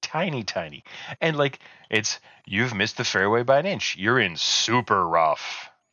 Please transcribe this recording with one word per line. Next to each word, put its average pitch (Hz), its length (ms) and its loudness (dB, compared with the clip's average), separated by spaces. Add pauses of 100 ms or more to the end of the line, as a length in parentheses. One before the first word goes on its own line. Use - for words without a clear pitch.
Tiny, 156 420 -4
tiny. 80 400 -8 (380)
And, 160 160 0
like, 139 220 0 (300)
it's, 107 300 0 (260)
"You've 110 280 0
missed 101 240 -2
the 127 60 -4
fairway 107 400 2
by 135 160 4
an 165 60 0
inch. 175 320 -4
You're 113 220 2
in 92 160 0
super 110 720 2
rough." 82 640 0 (240)